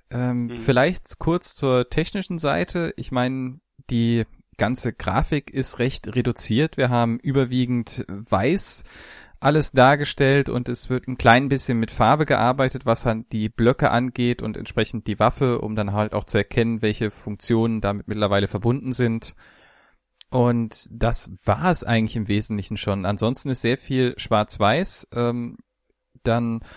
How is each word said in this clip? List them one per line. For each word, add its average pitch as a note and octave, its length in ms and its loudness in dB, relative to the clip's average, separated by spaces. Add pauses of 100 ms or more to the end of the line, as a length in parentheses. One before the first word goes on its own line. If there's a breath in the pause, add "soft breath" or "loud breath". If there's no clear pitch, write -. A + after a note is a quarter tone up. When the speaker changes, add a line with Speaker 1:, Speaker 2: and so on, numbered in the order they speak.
Speaker 1:
Ähm, B2 380 -4
Speaker 2:
Mhm. A#2+ 100 -10
Speaker 1:
vielleicht C3 640 0
kurz - 360 -2
zur B2+ 340 2
technischen E3+ 500 -4
Seite. E3 560 -2
Ich - 160 -10
meine, B2+ 480 -4 (300)
die A#2 360 2 (320)
ganze A#2+ 360 0
Grafik - 580 -2
ist - 280 -4
recht A#2+ 360 -4
reduziert. A#2+ 640 0
Wir B2+ 120 2
haben A#2 300 2
überwiegend B2 880 -2
weiß G#2+ 760 -2 (560 loud breath)
alles D3 320 2
dargestellt C#3 800 4
und A#2+ 180 -4
es B2 220 -4
wird B2+ 180 -4
ein B2+ 120 -6
klein B2+ 280 6
bisschen C3 320 0
mit A2+ 120 0
Farbe C#3 340 4
gearbeitet, B2+ 640 2
was A2+ 180 2
halt A2+ 260 -2
die A2 180 -2
Blöcke A#2+ 420 2
angeht A#2+ 500 0
und A2 160 -6
entsprechend - 480 -4
die G#2 140 -4
Waffe, A#2+ 420 2
um G#2+ 140 -6
dann G2+ 180 -2
halt G#2+ 200 0
auch G2+ 100 -2
zu - 160 0
erkennen, A2+ 420 0
welche G#2+ 300 0
Funktionen A2+ 720 0
damit G2+ 260 -4
mittlerweile G2+ 400 0
verbunden A#2+ 460 -2
sind. A#2 420 -2 (920 soft breath)
Und A#2+ 640 0
das A#2 400 -2 (140)
war D3+ 260 2
es - 120 0
eigentlich A2+ 340 0
im G#2 100 -4
Wesentlichen G#2 500 -2
schon. G2 280 -2
Ansonsten A2 440 -2
ist B2+ 120 -4
sehr A#2+ 160 0
viel B2+ 400 -2
schwarz-weiß. A2 960 0
Ähm, A#2+ 440 -4 (640)
dann A#2 360 0 (180 loud breath)